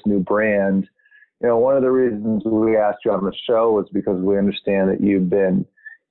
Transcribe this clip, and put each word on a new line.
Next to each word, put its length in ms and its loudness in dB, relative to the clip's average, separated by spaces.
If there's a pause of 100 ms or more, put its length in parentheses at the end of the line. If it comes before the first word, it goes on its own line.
new 140 0
brand. 680 0 (540)
You 60 0
know, 100 2
one 180 2
of 60 2
the 80 2
reasons 560 0
we 300 2
asked 280 0
you 60 0
on 140 -2
the 80 -4 (160)
show 240 2
was 200 0
because 300 -2
we 160 0
understand 520 0
that 100 -2
you've 280 2
been 380 0 (440)